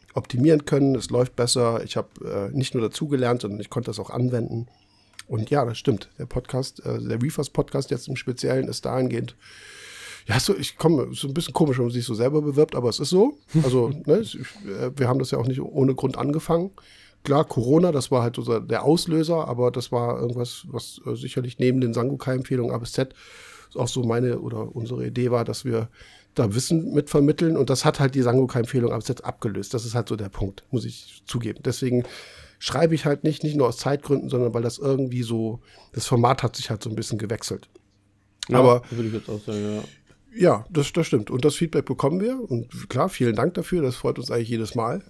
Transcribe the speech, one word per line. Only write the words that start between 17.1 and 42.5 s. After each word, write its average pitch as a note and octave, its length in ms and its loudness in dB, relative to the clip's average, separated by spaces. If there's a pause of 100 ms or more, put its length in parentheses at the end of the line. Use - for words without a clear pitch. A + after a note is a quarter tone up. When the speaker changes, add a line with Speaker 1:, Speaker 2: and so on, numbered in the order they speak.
Speaker 1:
Klar, C#3+ 200 4
Corona, D3+ 460 4
das C#3 220 0
war B2 100 4
halt A#2+ 140 -2
so A#2+ 240 -2
der A2+ 240 -2
Auslöser, D#3+ 640 2
aber B2 240 2
das A#2+ 180 -6
war A#2+ 300 0
irgendwas, A#2+ 500 -4
was, - 360 -10
äh, A#2+ 100 -4
sicherlich B2 420 -6
neben B2+ 220 4
den A#2+ 120 2
Sangokai-Empfehlungen B2+ 800 -2
A B2 60 -4
bis A#2+ 140 -8
Z C3+ 220 -2 (600)
auch A#2+ 140 -2
so B2 160 -2
meine A#2+ 340 2
oder A2+ 380 -8
unsere B2 300 -6
Idee A#2+ 260 0
war, A#2+ 120 2
dass A#2 200 -6
wir A2+ 240 -2 (460)
da G#2+ 200 2
Wissen D#3+ 400 0
mitvermitteln. D3+ 640 4
Und C3+ 120 2
das C3+ 160 0
hat D3+ 140 2
halt C3+ 160 2
die C3 80 4
Sangokai-Empfehlung A#2+ 680 2
A - 40 -2
bis A2 100 -6
Z - 180 -4
abgelöst. G2 500 -6
Das A2+ 100 -2
ist A#2 120 -6
halt A2+ 120 0
so A2 60 -2
der G#2+ 140 -6
Punkt, G2 420 -6
muss A#2 140 -2
ich - 420 -14
zugeben. A2+ 380 -4
Deswegen B2 400 0 (540)
schreibe D#3+ 360 2
ich D3 100 -2
halt C#3+ 180 0
nicht, D3+ 200 0
nicht D3+ 140 -2
nur B2+ 120 4
aus B2 80 -2
Zeitgründen, C3+ 540 0
sondern B2 240 0
weil A#2 80 0
das A#2 160 -4
irgendwie C3 440 0
so, A2+ 380 -2 (320)
das - 140 -4
Format B2 360 4
hat - 140 -2
sich - 140 -8
halt G#2+ 120 -6
so A#2 60 -8
ein A2 80 -6
bisschen A2+ 220 -4
gewechselt. G#2+ 500 -6 (800)
Speaker 2:
Ja, B2 120 6
Speaker 1:
Aber A#2+ 300 8
Speaker 2:
würde A#2 180 -4
ich G#2+ 60 -4
jetzt - 140 -8
auch G#2 160 -6
sagen, G#2 180 -4 (140)
ja. G#2 60 -6 (560)
Speaker 1:
Ja, C3 320 4
das, D3 220 0
das E3 140 0
stimmt. A2 240 0
Und B2+ 160 0
das C#3+ 80 4
Feedback D#3+ 320 0
bekommen D3 340 0
wir. B3+ 180 -2
Und A#2+ 520 -6